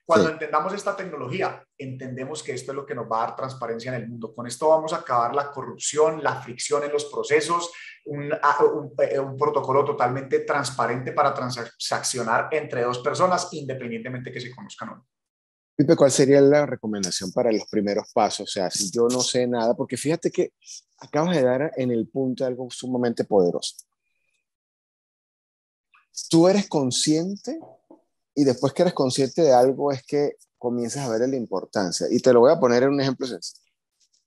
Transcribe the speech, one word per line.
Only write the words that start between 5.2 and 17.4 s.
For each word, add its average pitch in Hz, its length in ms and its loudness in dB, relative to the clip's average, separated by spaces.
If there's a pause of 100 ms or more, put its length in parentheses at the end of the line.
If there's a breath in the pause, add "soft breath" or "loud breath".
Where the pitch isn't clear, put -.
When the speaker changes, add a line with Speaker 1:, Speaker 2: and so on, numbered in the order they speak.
Speaker 1:
la 143 200 -2
corrupción, 147 680 -2
la 131 220 -2
fricción 143 400 -4
en 143 80 -6
los 143 140 -2
procesos, 151 640 0 (360 loud breath)
un, 143 260 -8
a-, 151 320 2
un, 147 340 0
eh, 139 220 0
un 131 160 -6
protocolo 139 480 2
totalmente 135 560 0
transparente 127 720 -4
para 143 200 2
transaccionar 123 1160 -4
entre 143 320 -2
dos 123 160 -2
personas, 147 540 0
independientemente 127 800 -10
que 127 80 -10
se 120 120 -14
conozcan 110 360 -16
o 101 80 -16
no. - 100 -20 (680)
Speaker 2:
Pipe, 151 180 4
¿cuál 147 160 6
sería 139 300 6
la 143 260 6
recomendación 101 640 -6
para 120 220 0